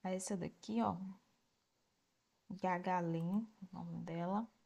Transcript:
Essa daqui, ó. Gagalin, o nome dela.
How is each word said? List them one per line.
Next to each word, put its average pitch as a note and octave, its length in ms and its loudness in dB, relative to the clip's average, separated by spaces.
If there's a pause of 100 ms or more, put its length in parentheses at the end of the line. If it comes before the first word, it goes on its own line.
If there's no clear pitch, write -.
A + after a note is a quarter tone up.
Essa F#3 340 -2
daqui, F#3+ 460 -2
ó. G3 140 4 (1500)
Gagalin, F3+ 960 2 (140)
o F#3+ 100 -12
nome E3+ 280 -6
dela. F3 460 0 (200)